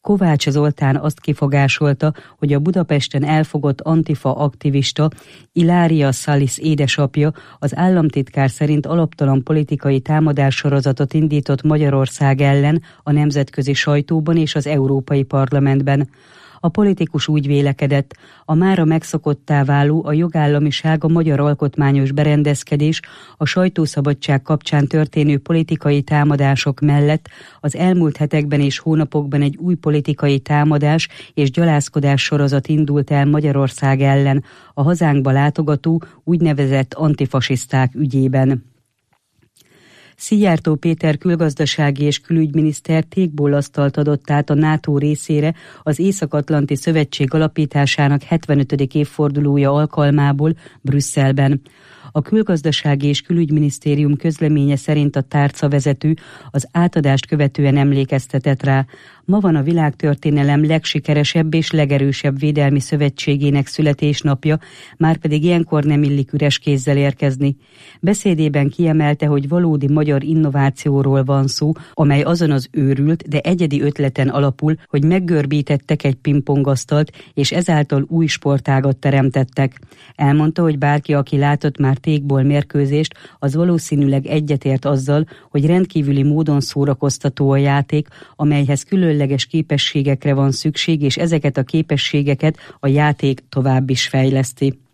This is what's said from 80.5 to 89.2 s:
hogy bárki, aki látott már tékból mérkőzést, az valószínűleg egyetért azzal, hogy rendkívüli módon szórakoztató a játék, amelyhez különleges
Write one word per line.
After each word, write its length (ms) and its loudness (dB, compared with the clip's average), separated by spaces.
hogy 160 0
bárki, 360 0
aki 240 -2
látott 400 0
már 160 2
tékból 360 0
mérkőzést, 720 0
az 160 -4
valószínűleg 720 0
egyetért 580 -2
azzal, 420 0
hogy 160 0
rendkívüli 560 0
módon 380 2
szórakoztató 920 -2
a 60 2
játék, 520 0
amelyhez 460 0
különleges 640 0